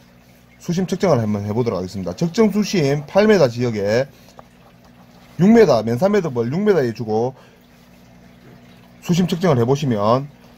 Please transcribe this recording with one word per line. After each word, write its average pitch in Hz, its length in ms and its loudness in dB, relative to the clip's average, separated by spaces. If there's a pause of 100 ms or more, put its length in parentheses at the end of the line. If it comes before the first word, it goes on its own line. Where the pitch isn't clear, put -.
(600)
수심 180 280 -4
측정을 180 320 0
한번 104 260 -4
해보도록 107 320 -2
하겠습니다. 92 380 -8
적정 185 360 0
수심 151 560 -2
팔 208 200 2
미터 180 220 4
지역에 117 580 -2 (1300)
육 180 100 6
미터, 175 340 6
맨 117 140 -2
삼 190 160 0
미터 185 160 -2
벌 120 220 -4
육 165 100 -4
미터에 165 320 0
주고 110 420 -4 (1700)
수심 175 260 0
측정을 170 320 0
해보시면 123 720 0 (280)